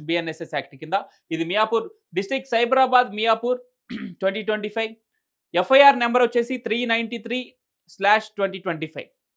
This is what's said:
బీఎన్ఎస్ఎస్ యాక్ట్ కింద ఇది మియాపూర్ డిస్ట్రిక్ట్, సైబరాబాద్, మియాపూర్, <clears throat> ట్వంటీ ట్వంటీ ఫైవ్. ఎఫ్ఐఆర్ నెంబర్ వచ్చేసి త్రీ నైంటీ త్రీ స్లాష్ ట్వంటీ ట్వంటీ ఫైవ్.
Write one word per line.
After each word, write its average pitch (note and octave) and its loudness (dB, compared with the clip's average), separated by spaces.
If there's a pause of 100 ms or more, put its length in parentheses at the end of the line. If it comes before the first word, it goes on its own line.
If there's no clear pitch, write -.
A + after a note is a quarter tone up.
బీఎన్ఎస్ఎస్ E3 -4
యాక్ట్ C#3 -8
కింద D3+ -14 (380)
ఇది D#3+ -2
మియాపూర్ A3 0 (260)
డిస్ట్రిక్ట్, B3+ -4
సైబరాబాద్, B3 2
మియాపూర్, A3+ 0 (320)
<clears throat> G3+ -12
ట్వంటీ G3 -2
ట్వంటీ G#3 -4
ఫైవ్. A3 -6 (600)
ఎఫ్ఐఆర్ C4+ 6
నెంబర్ A#3+ 2
వచ్చేసి A#3+ 0
త్రీ A#3+ -2
నైంటీ A#3 -2
త్రీ B3 -8 (340)
స్లాష్ G#3 2
ట్వంటీ G3 -4
ట్వంటీ D#3+ -6
ఫైవ్. - -12 (300)